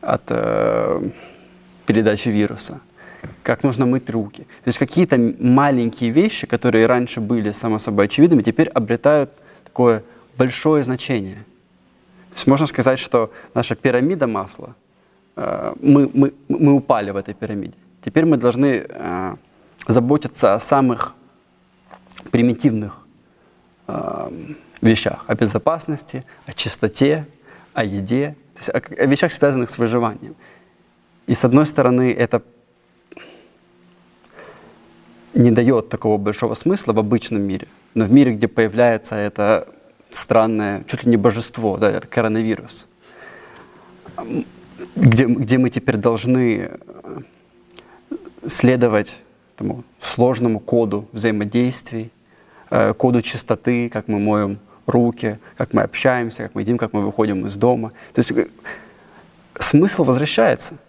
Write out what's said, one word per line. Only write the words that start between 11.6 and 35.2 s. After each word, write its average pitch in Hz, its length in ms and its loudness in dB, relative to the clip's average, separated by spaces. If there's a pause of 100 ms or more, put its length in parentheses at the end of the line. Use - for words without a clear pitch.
То - 60 -20
есть - 120 -2
можно 139 180 4
сказать, 131 340 0
что 117 320 0 (220)
наша 120 220 -2
пирамида 135 520 0
масла, 101 480 -8 (600)
э, - 460 -6
мы, 143 320 6
мы, 139 200 2 (140)
мы 143 260 2
упали 117 380 0
в 98 60 -4
этой 98 160 -8
пирамиде. 104 420 -8 (280)
Теперь 160 220 0
мы 156 120 4
должны, 123 500 0
э, 90 480 -8 (520)
заботиться 117 680 2
о - 40 -2
самых - 540 0 (1160)
примитивных, 113 680 0 (920)
эм, - 680 -10 (260)
вещах, - 460 0
о 110 80 -2
безопасности, 143 880 -4 (220)
о - 80 -16
чистоте, 143 720 -2 (460)
о 117 100 -2
еде, 110 520 -4 (180)
то - 60 -20
есть - 100 -8
о - 100 -2
к-, - 120 -14
о - 140 0
вещах, 262 260 2
связанных 131 380 0
с - 80 -14
выживанием. 113 580 -2 (920)
И 131 60 2
с - 120 0
одной 135 200 4
стороны, 127 460 2
это 120 300 0 (3000)